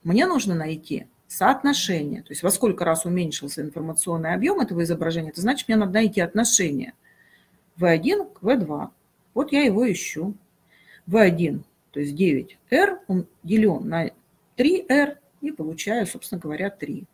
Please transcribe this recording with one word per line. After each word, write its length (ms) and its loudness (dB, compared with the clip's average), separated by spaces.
Мне 220 4
нужно 300 0
найти 520 -6
соотношение, 960 0
то 80 -20
есть 120 -8
во 60 2
сколько 360 0
раз 200 2
уменьшился 560 -4
информационный 720 -4
объём 260 0
этого 240 -2
изображения, 460 -2
это 120 -10
значит, 260 -2
мне 100 2
надо 160 2
найти 280 2
отношение 720 0
В 100 -2
один 400 4
к 160 -20
В 160 2
два. 340 -4
Вот 180 -2
я 120 4
его 280 2
ищу. 420 -6
В 100 2
один, 460 4
то 80 -8
есть 160 -4
девять 420 0
эр, 380 2
ум-, 200 0
делён 440 2
на 240 -4
три 320 2
эр, 320 2
и 100 -6
получаю, 560 -4
собственно 320 -10
говоря, 300 -6
три. 440 -10